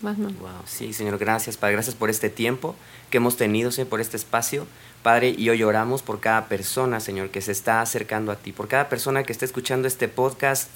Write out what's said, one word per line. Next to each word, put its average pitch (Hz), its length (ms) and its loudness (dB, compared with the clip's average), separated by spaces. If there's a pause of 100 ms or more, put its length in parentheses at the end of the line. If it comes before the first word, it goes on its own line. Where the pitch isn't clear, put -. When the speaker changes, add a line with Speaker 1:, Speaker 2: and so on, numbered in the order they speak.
Speaker 1:
Más, 208 160 -4
más. 208 220 -4
Speaker 2:
Wow. 92 100 -12 (160)
Sí, - 280 -8
Señor, 104 240 -2
gracias, 110 400 0
Padre. 104 160 2
Gracias 113 220 0
por 110 140 0
este 107 200 0
tiempo 123 460 -2 (340)
que - 80 4
hemos 120 200 4
tenido, 113 340 2
Señor, 123 180 -4
por 110 100 -2
este 113 160 -4
espacio. 113 500 -2 (380)
Padre, 117 340 6
y 110 120 2
hoy 117 140 4
oramos 110 380 2
por 107 180 -6
cada 113 280 2
persona, 113 520 0
Señor, 98 320 -6
que 98 100 -6
se 101 120 -4
está 113 280 2
acercando 107 500 -2
a 101 40 -4
ti, - 160 -12
por 104 160 -8
cada 139 200 2
persona 135 360 0
que 131 100 -4
está 120 120 -6
escuchando 131 420 -2
este 127 220 -2
podcast 135 680 0